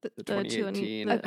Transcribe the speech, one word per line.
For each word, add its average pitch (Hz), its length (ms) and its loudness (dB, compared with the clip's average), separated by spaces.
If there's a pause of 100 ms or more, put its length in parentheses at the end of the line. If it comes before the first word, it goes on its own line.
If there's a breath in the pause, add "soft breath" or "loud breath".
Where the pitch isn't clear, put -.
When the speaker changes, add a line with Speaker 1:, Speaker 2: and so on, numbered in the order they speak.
Speaker 1:
The, - 160 -6
Speaker 2:
the - 60 -8
Speaker 1:
the - 20 -
two 202 140 0 (280)
and 196 80 -2
Speaker 2:
twenty 202 40 0
eighteen, 214 280 0
Speaker 1:
the, 226 200 4